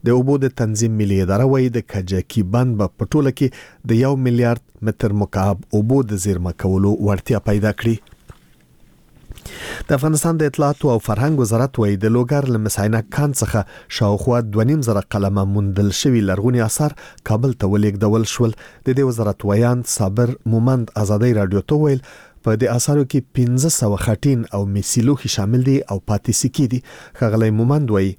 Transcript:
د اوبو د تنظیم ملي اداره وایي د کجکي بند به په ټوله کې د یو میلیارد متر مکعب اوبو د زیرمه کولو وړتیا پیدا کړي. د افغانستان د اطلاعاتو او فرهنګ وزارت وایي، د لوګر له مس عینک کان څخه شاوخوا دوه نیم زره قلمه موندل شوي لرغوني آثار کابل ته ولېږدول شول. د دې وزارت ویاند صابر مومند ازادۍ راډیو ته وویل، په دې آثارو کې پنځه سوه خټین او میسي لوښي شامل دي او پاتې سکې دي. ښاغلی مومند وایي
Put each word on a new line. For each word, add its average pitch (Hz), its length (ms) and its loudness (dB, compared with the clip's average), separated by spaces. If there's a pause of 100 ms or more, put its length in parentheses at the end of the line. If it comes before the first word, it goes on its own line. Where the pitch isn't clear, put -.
د 117 120 2
اوبو 135 200 2
د 131 240 0
تنظیم 113 300 0 (100)
ملي 98 200 2
اداره 101 320 2
وایي 127 160 2
د 117 260 -4
کجکي 95 480 -2
بند 117 340 0
به 101 100 0
په - 180 -6
ټوله 143 260 0
کې 131 160 -2 (420)
د 117 160 4
یو 139 100 0
میلیارد 120 480 0 (180)
متر 104 420 -2
مکعب 98 340 0 (160)
اوبو 113 300 2
د 101 220 -4
زیرمه 90 260 -2
کولو 95 500 0
وړتیا 101 380 0
پیدا 104 320 0
کړي. 113 380 -4 (1800)
د 143 100 2
افغانستان 156 420 0
د 147 100 0
اطلاعاتو 143 420 0
او 110 60 2 (100)
فرهنګ 131 340 0
وزارت 117 360 0
وایي، 101 240 2
د 110 120 2
لوګر 131 400 0
له 107 100 0
مس 107 200 -2
عینک 110 320 -2
کان 143 240 0
څخه 110 180 0 (400)
شاوخوا 113 400 2 (160)
دوه 110 160 2
نیم 156 180 2
زره 101 160 0 (100)
قلمه 98 380 0
موندل 101 380 0 (100)
شوي 123 200 2 (100)
لرغوني 113 360 0
آثار 147 300 -2 (320)
کابل 120 240 2
ته 98 180 -2
ولېږدول 104 600 2
شول. 117 240 0 (280)
د 131 120 -2
دې 139 120 2
وزارت 110 420 -4
ویاند 120 420 2
صابر 113 420 0 (200)
مومند 120 360 0 (120)
ازادۍ 107 360 2
راډیو 98 300 0
ته 151 120 2
وویل، 139 220 0 (400)
په 131 160 0
دې 123 160 2
آثارو 147 300 2
کې 131 140 -2 (180)
پنځه 127 320 2 (100)
سوه 104 260 0
خټین 117 400 0 (120)
او 101 40 -2 (140)
میسي 104 320 -2
لوښي 143 300 0
شامل 117 280 0
دي 135 160 2
او 101 180 -6
پاتې - 320 -2 (100)
سکې 135 300 0
دي. 127 80 -2 (380)
ښاغلی 110 420 2
مومند 131 360 0
وایي 98 240 0